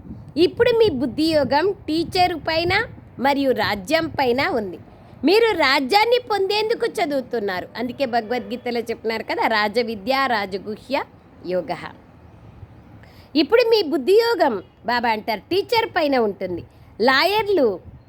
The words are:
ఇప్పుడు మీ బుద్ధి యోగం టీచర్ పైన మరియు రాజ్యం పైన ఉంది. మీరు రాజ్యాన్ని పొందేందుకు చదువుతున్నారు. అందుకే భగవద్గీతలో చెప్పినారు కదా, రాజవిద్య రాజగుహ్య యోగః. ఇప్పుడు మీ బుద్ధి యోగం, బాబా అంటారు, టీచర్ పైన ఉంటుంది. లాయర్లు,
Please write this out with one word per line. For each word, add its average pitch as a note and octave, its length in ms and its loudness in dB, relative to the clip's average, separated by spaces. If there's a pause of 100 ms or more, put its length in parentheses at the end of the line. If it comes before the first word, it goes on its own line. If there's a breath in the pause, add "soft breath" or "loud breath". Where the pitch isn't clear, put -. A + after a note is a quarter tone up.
(380)
ఇప్పుడు A#4 400 4
మీ A4 120 6
బుద్ధి B3+ 340 -2
యోగం D4+ 480 2
టీచర్ F4 640 0
పైన F4 520 -2 (340)
మరియు C4+ 320 2
రాజ్యం G#3 560 -2
పైన C4+ 400 0
ఉంది. G#3 320 -4 (440 loud breath)
మీరు G#4 340 4
రాజ్యాన్ని D#4 600 2 (100)
పొందేందుకు G#4+ 560 0
చదువుతున్నారు. A#3 840 -4 (100)
అందుకే B3+ 280 -4
భగవద్గీతలో A#3+ 760 -4
చెప్పినారు A3 440 -6
కదా, E4 240 -2
రాజవిద్య A3 800 0
రాజగుహ్య G#3 760 -4 (440)
యోగః. E3+ 360 -4 (1500 loud breath)
ఇప్పుడు G4+ 340 4
మీ A4 120 4
బుద్ధి D4 300 -2
యోగం, F4+ 520 2 (220)
బాబా A#3 240 0
అంటారు, G#3+ 300 -4
టీచర్ G#4+ 460 0
పైన C#4+ 320 0
ఉంటుంది. F#3+ 460 -2 (380 soft breath)
లాయర్లు, D4+ 800 2 (300)